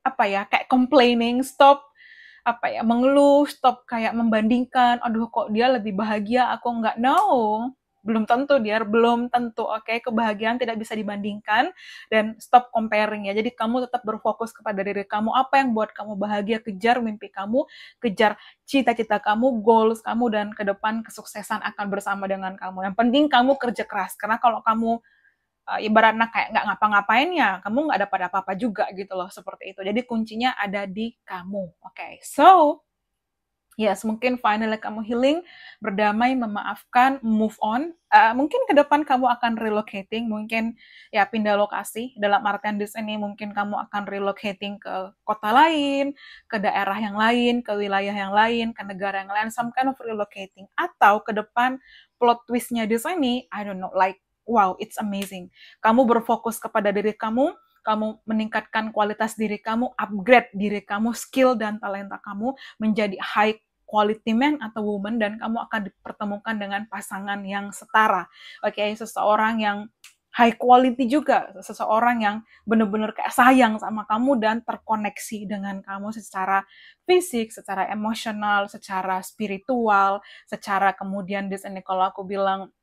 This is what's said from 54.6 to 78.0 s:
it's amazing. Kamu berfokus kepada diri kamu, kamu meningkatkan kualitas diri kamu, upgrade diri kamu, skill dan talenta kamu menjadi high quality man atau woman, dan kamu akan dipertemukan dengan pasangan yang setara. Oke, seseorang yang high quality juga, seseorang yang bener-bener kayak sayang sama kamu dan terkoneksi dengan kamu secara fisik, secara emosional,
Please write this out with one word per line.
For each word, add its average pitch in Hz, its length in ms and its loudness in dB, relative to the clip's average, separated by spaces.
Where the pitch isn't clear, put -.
it's - 160 -14
amazing. 196 500 -8
Kamu 226 240 4
berfokus 226 540 0
kepada 214 320 -2
diri 202 240 -2
kamu, 254 400 0
kamu 214 320 -2
meningkatkan 220 640 -4
kualitas 214 460 -2
diri 214 180 -2
kamu, 233 400 -4
upgrade 214 560 2
diri 202 320 -4
kamu, 220 320 -4
skill 254 400 0
dan 214 240 -6
talenta 202 400 -10
kamu 208 320 -6
menjadi 208 460 0
high 220 340 0
quality 214 480 0
man 285 280 2
atau 220 240 -8
woman, 208 320 -4
dan 220 200 -2
kamu 226 280 -6
akan 208 240 -6
dipertemukan 214 680 -10
dengan 202 320 -6
pasangan 202 520 -8
yang 202 320 -8
setara. 214 520 2
Oke, 208 320 -2
seseorang 220 680 0
yang 208 160 -2
high 233 200 6
quality 247 560 6
juga, 220 480 2
seseorang 226 640 0
yang 208 140 0
bener-bener 214 520 2
kayak - 200 -6
sayang 247 480 6
sama 220 240 -8
kamu 247 320 2
dan 220 240 0
terkoneksi 214 840 -6
dengan 196 360 -8
kamu 202 320 -12
secara 196 480 -2
fisik, 294 480 2
secara 190 400 -6
emosional, 208 800 -2